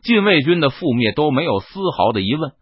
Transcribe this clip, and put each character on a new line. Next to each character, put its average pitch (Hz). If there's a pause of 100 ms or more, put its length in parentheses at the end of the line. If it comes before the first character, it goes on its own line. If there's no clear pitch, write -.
禁 220
卫 190
军 170
的 143
覆 147
灭 117
都 151
没 139
有 107
丝 - (180)
毫 101
的 110
疑 101
问 151